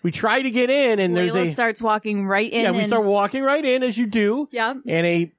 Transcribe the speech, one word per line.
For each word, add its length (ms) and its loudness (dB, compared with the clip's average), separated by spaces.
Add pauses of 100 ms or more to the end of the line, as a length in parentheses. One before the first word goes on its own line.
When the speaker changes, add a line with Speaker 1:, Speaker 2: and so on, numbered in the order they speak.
Speaker 1:
we 80 0
try 300 0
to 100 -2
get 200 2
in 280 2
and 160 2
there's 200 0
Speaker 2:
Layla 140 0
Speaker 1:
a 40 -4
Speaker 2:
starts 300 -2
walking 440 -2
right 240 0
in 120 -2
Speaker 1:
Yeah, 80 2
we 80 0
Speaker 2:
and 80 0
Speaker 1:
start 180 2
walking 380 0
right 200 0
in 200 0
as 160 -2
you 80 0
do. 440 0
Speaker 2:
Yep. 360 -4
Speaker 1:
And 200 0
a, 320 0